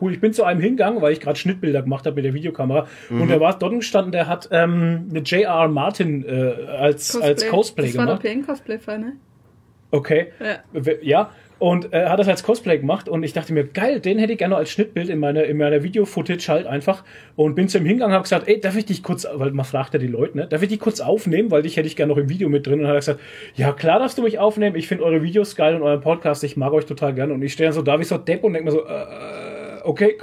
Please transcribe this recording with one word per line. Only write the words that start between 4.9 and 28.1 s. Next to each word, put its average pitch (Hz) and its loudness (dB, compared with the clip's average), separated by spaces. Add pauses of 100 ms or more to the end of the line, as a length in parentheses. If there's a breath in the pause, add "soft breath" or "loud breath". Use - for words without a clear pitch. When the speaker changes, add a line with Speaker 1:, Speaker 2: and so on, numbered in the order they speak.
Speaker 1:
eine 156 -4
J - 2
R 190 -2 (120)
R 160 6
Martin, 151 0
äh, 127 0 (220)
als, 143 2
als 147 2
Cosplay 190 0
Speaker 3:
Das 123 -4
war 240 2
der 226 2
Speaker 1:
gemacht. - -8
Speaker 3:
P 220 -2
N-Cosplay-Fahne. 233 -6 (800)
Speaker 1:
Okay. 156 0
Speaker 3:
Ja. 214 -6 (140)
Speaker 1:
W-, 151 -2
ja. 160 2 (300 loud breath)
Und 175 0
er 170 2
hat 190 2
das 196 4
als 185 2
Cosplay 196 2
gemacht 147 -2
und 160 -2
ich 147 -4
dachte 160 -6
mir, 147 2
"Geil, 226 -2
den 196 0
hätte 220 2
ich 214 -6
gerne 185 0
als 151 -2
Schnittbild 196 -2
in 156 -2
meiner, 147 2
in 151 0
meiner 147 2
Video-Footage 180 -2
halt 175 0
einfach." 143 -2 (320 loud breath)
Und 151 2
bin 185 2
zu 190 2
ihm 170 0
hingegangen 214 2
und 190 6
hab 185 0
gesagt, - 0
"Ey, 214 4
darf 190 -2
ich 214 -2
dich 190 -4
kurz", - -4
weil 139 -2
man 139 -2
fragt 131 -2
ja 143 2
die 127 -2
Leute, 120 -2
ne, 156 -4
"Darf 156 -2
ich 202 2
dich 214 -4
kurz - -2
aufnehmen, 196 0
weil 151 6
dich 160 -4
hätte 156 0
ich 156 -8
gerne 151 2
noch 135 -2
im 143 2
Video 180 -2
mit 143 0
drin." 143 0
Und 147 0
hat 147 2
er 143 4
gesagt, 143 -2 (340 loud breath)
"Ja, 135 2
klar 165 2
darfst 254 -2
du 240 0
mich 214 0
aufnehmen, 208 2
ich 165 -4
find 175 -2
eure 160 2
Videos 196 0
geil 160 4
und 160 -2
euren 147 2
Podcast, 156 0
ich 143 -4
mag 139 0
euch 151 4
total 139 -2
gerne." 139 -2
Und 131 -4
ich 139 -4
stehe 160 2
dann 151 0
so 156 -2
da 143 2
wie 175 -4
so 180 -2